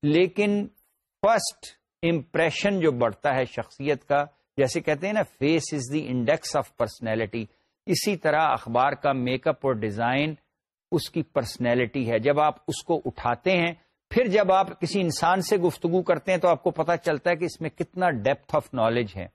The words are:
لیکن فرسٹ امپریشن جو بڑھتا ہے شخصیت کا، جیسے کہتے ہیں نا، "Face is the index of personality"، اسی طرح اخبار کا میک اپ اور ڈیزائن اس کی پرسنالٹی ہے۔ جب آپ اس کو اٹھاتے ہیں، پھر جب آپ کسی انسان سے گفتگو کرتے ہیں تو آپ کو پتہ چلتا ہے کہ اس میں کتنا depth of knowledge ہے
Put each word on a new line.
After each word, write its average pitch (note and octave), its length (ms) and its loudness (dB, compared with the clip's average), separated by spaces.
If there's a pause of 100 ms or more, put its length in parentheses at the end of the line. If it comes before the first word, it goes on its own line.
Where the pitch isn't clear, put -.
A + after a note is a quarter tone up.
لیکن F#3+ 640 2 (580)
فرسٹ - 560 -2 (220)
امپریشن E3+ 760 0
جو D#3+ 120 2
بڑھتا B2 440 0
ہے C3 100 0
شخصیت C#3 600 -6
کا، C#3+ 200 0 (320)
جیسے C#3 240 0
کہتے D#3 260 -2
ہیں G#3 60 -2
نا، G3 320 -2
"Face D#3 340 0
is C3 180 -6
the D3+ 140 -4
index B2+ 460 0
of - 280 -2
personality"، A2 580 -4 (420)
اسی G3+ 320 0
طرح D#3 240 0
اخبار B2+ 520 0
کا C#3 180 0
میک B2+ 360 -2
اپ D3+ 180 -2
اور C3+ 80 2
ڈیزائن A#2 600 -2 (580)
اس - 180 -2
کی D#3+ 140 -4
پرسنالٹی A#2+ 880 -2
ہے۔ A2+ 80 2
جب C#3+ 200 2
آپ D3+ 160 2 (120)
اس - 160 -6
کو E3 220 -2
اٹھاتے A#2+ 460 -2
ہیں، E3+ 220 0 (360)
پھر A#3+ 180 2
جب G3 240 4
آپ F#3+ 300 2
کسی F#3 200 -2
انسان F3 400 0
سے G3+ 160 0
گفتگو F3 440 0
کرتے F3 300 0
ہیں F#3 80 2
تو F#3 80 2
آپ E3+ 160 2
کو F3+ 80 0
پتہ D#3+ 200 -2 (140)
چلتا D#3 240 -2
ہے F3 60 2
کہ E3+ 100 -6
اس - 160 -8
میں D#3+ 80 -6
کتنا F3+ 360 -4
depth C#3+ 540 0
of C3 200 -8
knowledge A2+ 360 0
ہے F#2 200 -10